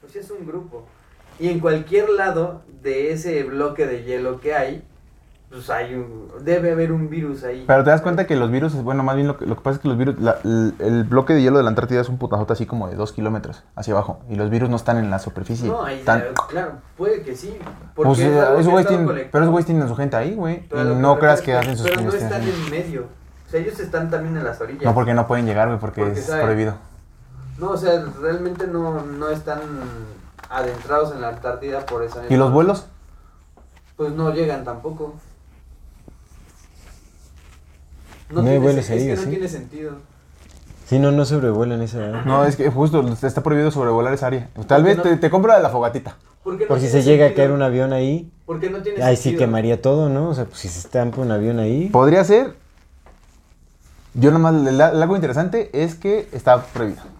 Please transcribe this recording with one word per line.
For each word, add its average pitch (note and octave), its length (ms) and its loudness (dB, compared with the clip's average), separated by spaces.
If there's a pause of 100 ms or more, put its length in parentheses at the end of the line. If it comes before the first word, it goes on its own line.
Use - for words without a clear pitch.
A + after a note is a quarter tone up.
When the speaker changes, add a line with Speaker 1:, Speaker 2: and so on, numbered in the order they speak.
Speaker 1:
o - 40 -20
sea, G3+ 120 -14
es G3 100 -16
un F#3+ 140 -14
grupo. D#3 400 -14 (540)
Y E3+ 100 -2
en E3+ 100 -2
cualquier D#3+ 500 0
lado F3 520 0 (200)
de C#3 300 -2
ese D#3+ 320 -4
bloque C#3+ 440 -2
de A#2+ 160 -6
hielo B2+ 360 -6
que D3+ 160 -4
hay, C#3+ 320 -4 (640)
pues B2+ 200 -16
hay B2 240 -6
un, A#2 360 -12 (140)
debe E3+ 280 2
haber D#3+ 200 0
un D#3 200 -2
virus C#3+ 320 -6
ahí. B2+ 240 -8
Speaker 2:
Pero C3+ 160 6
te D3 80 4
das D#3+ 100 4
cuenta F3+ 240 -2
que D#3 100 0
los A#2+ 140 0
virus, C#3+ 320 -2
bueno, C3 220 -2
más C3+ 120 -2
bien C#3+ 120 0
lo C#3+ 100 -4
que, - 80 -8
lo A2 100 -4
que - 60 -18
pasa C3+ 140 -2
es D3 80 -10
que D3+ 40 -2
los B2 120 0
virus, C3 200 -2
la, A#2 240 2
el, A2 360 0
el A#2 240 0
bloque B2+ 320 2
de C#3 80 4
hielo C3 140 4
de C3+ 60 4
la A2+ 60 2
Antártida A#2+ 320 0
es A#2+ 80 -4
un B2+ 80 -4
putazote G#2+ 360 -2
así A2 120 -4
como A2 240 -6
de F2+ 60 -10
dos G#2 180 -6
kilómetros G#2+ 500 -6 (120)
hacia G#2+ 180 -4
abajo, G2+ 260 -2 (120)
y G#2+ 40 -6
los G#2 140 -2
virus A#2+ 220 0
no A#2 60 0
están A#2 200 0
en G#2+ 140 -2
la F#2+ 80 -2
superficie. A#2 500 -6
Speaker 1:
No, A#3 160 -4
ahí C4+ 140 -8
Speaker 2:
Están A#2 240 2
Speaker 1:
ya, A#2+ 100 -8 (160)
claro, E3+ 220 -6 (260)
puede G3 240 -2
que C3 140 -12
sí, G#3 200 -14 (380)
Speaker 2:
Pues, D#3 140 2
Speaker 1:
porque C3 180 4
es D3 60 4
Speaker 2:
eh, D3 80 4
Speaker 1:
algo C#3 200 4
Speaker 2:
esos E3 60 4
Speaker 1:
que F3 40 4
ha - 20 6
Speaker 2:
güeyes F#3 80 6
Speaker 1:
estado F3+ 80 4
Speaker 2:
tienen, F3 180 2
Speaker 1:
conectado. D3 260 -4
Speaker 2:
pero D3 120 4
esos E3 80 4
güeyes E3 160 2
tienen D#3 200 2
su A#2 80 -4
gente C3+ 200 -2
ahí, C3 180 -2
güey, E3+ 340 -6
Speaker 1:
Pero C#3+ 140 -4
Speaker 2:
y B2+ 40 0
Speaker 1:
lo B2 100 2
que B2+ 60 2
Speaker 2:
no C#3 120 6
Speaker 1:
me C#3+ 60 2
Speaker 2:
creas D3+ 220 6
Speaker 1:
refiero B2+ 180 0
Speaker 2:
que B2 80 0
Speaker 1:
es C3+ 40 -2
Speaker 2:
hacen A#2+ 60 -4
sus A2+ 80 -4
Speaker 1:
pero A#2+ 120 2
no A2+ 40 0
Speaker 2:
investigaciones. A2 480 -2
Speaker 1:
están E3+ 160 -4
en D#3+ 200 -6
medio, C#3+ 160 -8 (440)
o - 60 -20
sea, E3 80 0
ellos G#3 200 -6
están E3 300 -4
también D#3+ 280 -4
en C#3+ 60 -6
las A#2 160 -8
orillas. B2+ 240 -8
Speaker 2:
No, A#2 120 2
porque A#2+ 180 0
no A#2 140 0
pueden A#2+ 180 -2
llegar, G#2+ 220 0
güey, A#2 120 -4
porque G#2+ 220 -6
Speaker 1:
Porque G2+ 180 -2
Speaker 2:
es - 60 -10
Speaker 1:
saben. D#3 200 -2
Speaker 2:
prohibido. G#2+ 320 -2 (800)
Speaker 1:
No, F3+ 140 -6
o F#3+ 60 -4
sea, E3+ 260 2 (180)
realmente F3 460 -4
no, E3 360 -4
no C#3+ 260 -8
están D#3 300 -6 (920)
adentrados B2+ 640 -2
en B2+ 80 -10
la A#2 80 -6
Antártida C3+ 560 -8
por A#2 180 -6
esa A#2 140 -8 (120)
Speaker 2:
¿Y C3+ 60 4
los C3 120 4
Speaker 1:
misma - 20 2
Speaker 2:
vuelos? F3 360 2 (1120)
Speaker 1:
Pues D3+ 160 -4
no D#3 220 0
llegan D3+ 300 -2
tampoco. D3+ 500 -10 (3250)
No D#3 120 0
Speaker 3:
No - 0 -
hay A#2 60 2
Speaker 1:
tiene C#3 120 4
Speaker 3:
vuelos C3+ 300 4
Speaker 1:
sen-, A2+ 60 -2
es A#2 60 2
Speaker 3:
ahí, C3+ 60 0
Speaker 1:
que B2+ 60 0
Speaker 3:
¿o - 40 0
Speaker 1:
no - 40 -4
Speaker 3:
sí? C3+ 80 -4
Speaker 1:
tiene F#3 180 -4
sentido. D3 440 -12 (920)
Speaker 3:
Sí, C3 140 2
no, C#3+ 120 4
no C#3+ 140 4
sobrevuelan A#2 560 0
esa A#2 240 -6
área. A2 180 -6
Speaker 2:
No, C3+ 220 4
es C#3+ 100 2
que C#3+ 140 0
justo D3 320 2 (200)
está C3+ 200 -2
prohibido D3+ 300 2
sobrevolar B2 420 0
esa C3+ 140 -2
área. B2+ 260 -4
Tal G#2+ 120 -10
Speaker 1:
¿Por C#3 120 6
qué D3+ 60 8
Speaker 2:
vez F#3+ 140 6
Speaker 1:
no? F3 60 -2
Speaker 2:
te, E3+ 140 4
te E3 120 2
compro F#3+ 220 2
la G#3+ 60 10
de F3+ 60 6
la - 60 2
fogatita. A#2+ 480 -4 (260)
Speaker 1:
¿Por F#3 140 -6
qué G#3+ 80 0
no - 20 -10
Speaker 3:
Por B2 120 2
si C3 80 0
Speaker 1:
tiene C3+ 160 4
Speaker 3:
se C3+ 60 4
llega D3 160 8
a - 40 8
Speaker 1:
sentido? C#3 160 2
Speaker 3:
caer C#3 100 2
un C#3 60 0
avión C3 320 0
ahí, C#3 360 -2 (160)
Speaker 1:
¿Por D#3+ 140 -8
qué F#3 100 -4
no G3 100 -6
tiene - 220 -4
Speaker 3:
ahí B2+ 140 4
sí A2+ 80 -6
Speaker 1:
sentido? A#2 160 0
Speaker 3:
quemaría A2+ 420 0
todo, D3 280 2
¿no? C#3+ 200 0
O D#3+ 40 -2
sea, B2+ 120 -4
pues - 140 -18
si - 80 -10
se F2 120 -10
estampa A#2+ 420 -2
un A#2+ 100 -2
avión A2 280 0
ahí. B2 300 0
Speaker 2:
Podría D#3 360 6
ser. A3 300 4 (1600)
Yo C3+ 180 6
nomás, E3 220 4 (140)
el, C3+ 140 2
algo D#3+ 340 4
interesante F3 580 -2
es E3 220 -2
que G3+ 380 -2
está B2 280 4
prohibido. A2+ 400 -6 (180)